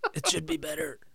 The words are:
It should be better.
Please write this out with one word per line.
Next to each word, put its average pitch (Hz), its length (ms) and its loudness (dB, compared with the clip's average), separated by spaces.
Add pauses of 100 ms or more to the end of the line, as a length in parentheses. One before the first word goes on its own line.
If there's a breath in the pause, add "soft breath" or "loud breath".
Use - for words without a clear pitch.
(140)
It - 140 2
should 349 180 2
be 156 100 0
better. 156 440 -4 (140)